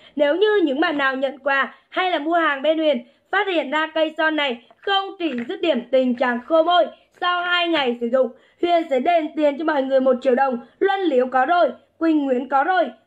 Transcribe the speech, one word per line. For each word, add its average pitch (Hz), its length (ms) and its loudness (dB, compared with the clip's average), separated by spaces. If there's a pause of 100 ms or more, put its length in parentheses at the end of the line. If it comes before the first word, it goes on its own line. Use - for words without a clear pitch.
(160)
Nếu 294 200 2
như 415 260 2
những 285 180 0
bạn 320 180 -2
nào 269 180 0
nhận 269 220 -4
quà 269 360 -2 (140)
hay 359 220 -2
là 339 80 -2
mua 311 160 -2
hàng 302 280 0
bên 311 160 2
Huyền 285 260 0 (260)
phát 392 160 0
hiện 311 240 -2
ra 311 160 -2
cây 311 300 -2
son 320 200 0
này 269 260 -4 (140)
không 392 420 -4
trị 330 140 -4 (160)
dứt 349 120 -8
điểm 294 200 0 (100)
tình 254 240 2
trạng 240 320 -2
khô 320 160 4
môi 339 240 4 (340)
sau 349 220 -2
hai 349 260 0
ngày 277 320 0
sử 240 60 -4
dụng, 254 220 2 (340)
Huyền 349 280 2
sẽ 254 100 0
đền 320 360 0
tiền 294 220 0
cho 320 60 -6
mọi 302 180 0
người 269 180 2
một 262 220 2
triệu 262 120 2
đồng. 262 240 0 (200)
Luân 392 220 0
Liễu 262 260 2
có 254 200 0
rồi, 330 260 2 (260)
Quỳnh 311 260 0
Nguyễn 262 240 -2
có 277 160 0
rồi, 359 200 2 (220)